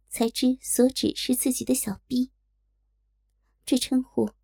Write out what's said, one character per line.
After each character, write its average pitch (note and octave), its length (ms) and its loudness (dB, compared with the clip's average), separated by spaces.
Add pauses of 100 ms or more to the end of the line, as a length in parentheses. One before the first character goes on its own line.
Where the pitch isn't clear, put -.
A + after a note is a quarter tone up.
才 - 220 0
知 B3+ 320 0
所 - 280 2
指 - 260 -2
是 - 200 -2
自 C4 160 -2
己 - 140 -6
的 B3+ 80 0
小 G#3+ 320 -4
臂。 B3+ 240 -2 (1400)
这 C4+ 100 2
称 B3+ 280 0
呼 - 280 -2 (120)